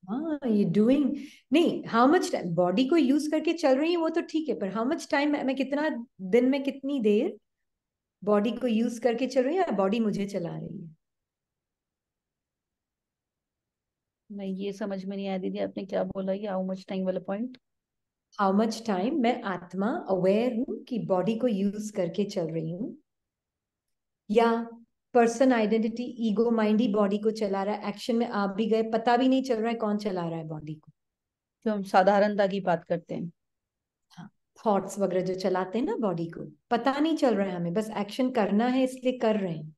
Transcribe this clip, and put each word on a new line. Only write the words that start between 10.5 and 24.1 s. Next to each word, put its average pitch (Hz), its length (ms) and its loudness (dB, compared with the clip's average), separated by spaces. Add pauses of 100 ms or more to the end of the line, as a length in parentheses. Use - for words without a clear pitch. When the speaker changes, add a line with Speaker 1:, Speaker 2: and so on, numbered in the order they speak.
Speaker 1:
रही 165 200 -12
है? 165 200 -16 (3250)
Speaker 2:
नहीं, 196 240 -6
ये 196 160 -6
समझ 196 320 -6
में 196 120 -8
नहीं 196 120 -6
आया 190 100 -4
दीदी, 190 200 -6
आपने 196 260 -6
क्या 190 200 -2
बोला 190 280 -6
ये 202 160 -6
how 190 220 -4
much 190 160 -8
time 190 180 -4
वाला 185 160 -2
point? 220 380 -8 (840)
Speaker 1:
How 196 180 4
much 220 220 0
time 208 300 0
मैं 247 300 0
आत्मा 196 680 -4
aware 196 440 2
हूँ 233 300 -4
कि 240 140 -6
body 180 400 0
को 247 100 0
यूज़ 202 440 -2
करके 180 320 -2
चल 180 260 -4
रही 160 200 -4
हूँ 196 280 -8 (1300)